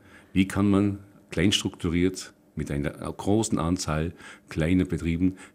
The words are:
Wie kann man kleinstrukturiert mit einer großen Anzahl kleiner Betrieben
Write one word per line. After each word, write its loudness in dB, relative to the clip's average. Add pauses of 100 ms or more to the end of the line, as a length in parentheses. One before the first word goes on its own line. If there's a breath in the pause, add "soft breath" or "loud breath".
(320 soft breath)
Wie 2
kann 2
man 2 (320)
kleinstrukturiert 0 (220)
mit -6
einer -2
großen -2
Anzahl -2 (340 loud breath)
kleiner 2
Betrieben 0 (200 loud breath)